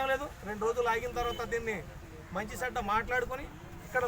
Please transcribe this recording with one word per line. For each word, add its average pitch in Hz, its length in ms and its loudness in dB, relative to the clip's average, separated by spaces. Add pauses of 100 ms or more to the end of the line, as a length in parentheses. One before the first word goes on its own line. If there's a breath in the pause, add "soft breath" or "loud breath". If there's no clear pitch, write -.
ఏం 269 100 2
లేదు. 196 140 0 (220)
రెండు 214 180 -4
రోజులు 240 260 4
ఆగిన 233 260 0
తర్వాత 240 240 0 (100)
దీన్ని 226 240 0 (600)
మంచి 214 240 -2
చెడ్డ 247 180 0 (140)
మాట్లాడుకొని, 247 520 2 (440)
ఇక్కడ 247 180 2